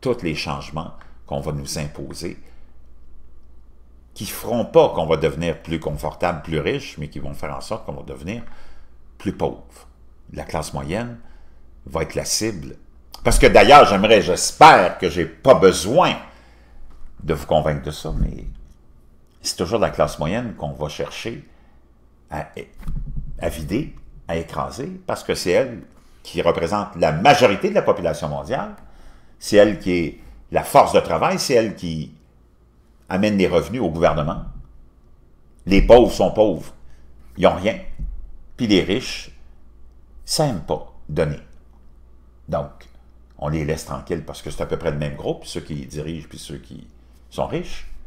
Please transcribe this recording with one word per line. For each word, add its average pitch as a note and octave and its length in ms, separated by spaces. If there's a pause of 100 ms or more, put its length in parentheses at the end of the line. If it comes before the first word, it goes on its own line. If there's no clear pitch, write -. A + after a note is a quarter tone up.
Tous - 220
les D#2+ 120
changements D2 600 (320)
qu'on C#2+ 140
va D2 120
nous C#2+ 260
imposer, D2 640 (1700)
qui A2 100
feront G#2+ 400
pas E2+ 300
qu'on E2+ 100
va D#2 140
devenir D#2 440
plus E2 160
confortable, D#2 640
plus D#2 180
riche, G#2+ 380
mais D2 140
qui - 80
vont C#2+ 160
faire D2 200
en C2+ 60
sorte - 240
qu'on - 80
va C#2 100
devenir F2 400 (760)
plus - 160
pauvre. - 260 (720)
La D2 120
classe D2+ 280
moyenne G#2 460 (680)
va D#2+ 160
être D#2 140
la C#2 100
cible. E2+ 520 (480)
Parce A#2+ 140
que C#3 80
d'ailleurs, A2+ 380
j'aimerais, G2+ 380
j'espère F#2 760
que F2+ 140
j'ai E2+ 160
pas - 260
besoin G2 640 (1080)
de D#2+ 100
vous D2 100
convaincre D2+ 380
de D2 80
ça, D#2 280
mais - 280 (960)
c'est - 160
toujours G2 220
la E2+ 100
classe D2+ 280
moyenne G2+ 360
qu'on D2+ 180
va D2 160
chercher - 580 (840)
à, D2 160 (920)
à E2+ 120
vider, F2 440 (340)
à E2+ 100
écraser, E2 680
parce - 180
que - 100
c'est - 160
elle A2 320 (400)
qui - 180
représente E2+ 560
la E2 160
majorité G2+ 560
de - 60
la - 80
population E2 480
mondiale, E2 460 (640)
c'est - 200
elle G#2 200
qui F#2 140
est E2+ 280 (320)
la D#2+ 100
force - 320
de G2 60
travail, C#3+ 380
c'est - 140
elle A2 240
qui D#2+ 380 (920)
amène G2+ 300
les F#2 80
revenus E2+ 340
au G2 80
gouvernement. D#2 580 (1160)
Les G2 160
pauvres A2+ 300
sont F#2 220
pauvres, G2 420 (600)
ils F2+ 80
n'ont F2 100
rien. F2+ 240 (800)
Puis B2 100
les G#2 160
riches, - 480 (960)
ça - 200
n'aime G#2 180
pas - 300 (160)
donner. D2+ 300 (1080)
Donc, - 400 (500)
on - 80
les D#2 180
laisse D#2 200
tranquilles D2+ 400
parce - 180
que D#2 80
c'est D2+ 100
à D#2 60
peu D2+ 100
près E2 140
le D2 80
même D2 160
groupe, G#2+ 300
ceux - 160
qui D2 260
dirigent D2 420
puis D#2+ 120
ceux D2 180
qui - 300 (420)
sont - 160
riches. - 400 (200)